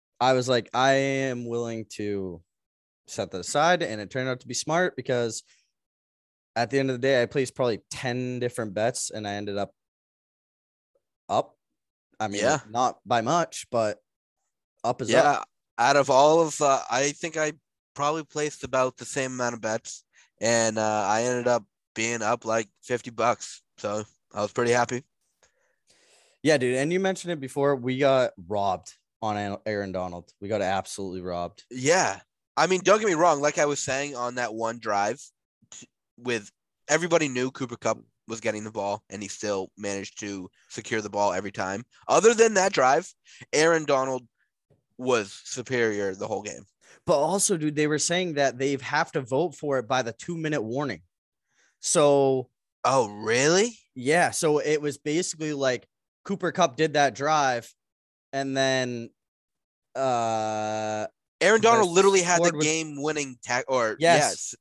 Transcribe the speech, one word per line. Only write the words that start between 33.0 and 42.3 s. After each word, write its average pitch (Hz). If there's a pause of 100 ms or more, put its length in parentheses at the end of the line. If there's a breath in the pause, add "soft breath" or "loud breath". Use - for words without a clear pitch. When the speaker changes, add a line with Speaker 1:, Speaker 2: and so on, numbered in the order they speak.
Speaker 2:
me 190
wrong. 156
Like 147
I 156
was 143
saying 143
on 123
that 120
one 113
drive, 107 (520)
t-, - (300)
with 120 (360)
everybody 160
knew 127
Cooper 120
Kupp 113 (280)
was 110
getting 107
the 110
ball, 101
and 98
he 98
still 98
managed 101
to 98 (200)
secure 113
the 104
ball 101
every 98
time. 101 (240 soft breath)
Other 185